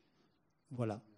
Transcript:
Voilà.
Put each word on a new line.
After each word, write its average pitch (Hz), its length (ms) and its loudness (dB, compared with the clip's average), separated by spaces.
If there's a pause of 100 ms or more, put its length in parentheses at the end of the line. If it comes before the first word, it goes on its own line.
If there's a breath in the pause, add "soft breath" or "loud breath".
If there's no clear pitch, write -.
(720)
Voilà. 113 300 0 (160)